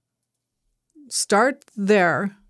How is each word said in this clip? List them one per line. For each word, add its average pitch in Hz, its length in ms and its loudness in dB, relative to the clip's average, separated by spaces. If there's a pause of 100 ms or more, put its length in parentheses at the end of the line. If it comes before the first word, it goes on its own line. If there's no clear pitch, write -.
(1080)
Start 233 560 -2 (120)
there 196 600 0 (140)